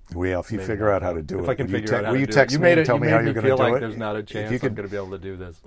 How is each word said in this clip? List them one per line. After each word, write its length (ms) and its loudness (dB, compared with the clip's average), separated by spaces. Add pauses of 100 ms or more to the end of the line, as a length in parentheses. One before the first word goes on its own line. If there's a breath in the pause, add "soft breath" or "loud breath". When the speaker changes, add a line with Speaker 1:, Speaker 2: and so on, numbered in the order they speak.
(140)
Speaker 1:
Well, 260 0
if 100 -12
you 80 -4
Speaker 2:
Maybe 100 -6
Speaker 1:
figure 180 0
Speaker 2:
not. 100 4
Speaker 1:
out 60 0
how 100 -2
to 100 -4
do 180 -6
Speaker 2:
If 60 -6
Speaker 1:
it, 40 0
Speaker 2:
I 40 0
can 120 -4
Speaker 1:
will 60 -4
you 60 -2
Speaker 2:
figure 120 -4
Speaker 1:
te-, 60 2
Speaker 2:
out 80 -2
how 80 -2
Speaker 1:
will 40 2
Speaker 2:
to 40 2
Speaker 1:
you 60 0
Speaker 2:
do 40 -8
it. 40 -4
Speaker 1:
text 180 6
Speaker 2:
You 60 0
Speaker 1:
me 40 2
Speaker 2:
made 100 8
Speaker 1:
and 80 6
Speaker 2:
it, 60 2
Speaker 1:
tell 100 4
Speaker 2:
you 60 0
Speaker 1:
me 60 0
Speaker 2:
made 40 4
Speaker 1:
how 80 4
Speaker 2:
me 40 0
Speaker 1:
you're 100 0
gonna 120 0
Speaker 2:
feel 100 4
Speaker 1:
do 60 2
Speaker 2:
like 140 4
Speaker 1:
it? 40 0
Speaker 2:
there's 160 -6
not 200 -4
a 40 -4
Speaker 1:
If 60 -12
Speaker 2:
chance 240 -6
Speaker 1:
you 60 0
Speaker 2:
I'm 40 -4
Speaker 1:
could 140 -2
Speaker 2:
gonna 140 -8
be 80 -8
able 140 -8
to 80 -10
do 180 -10
this. 300 -14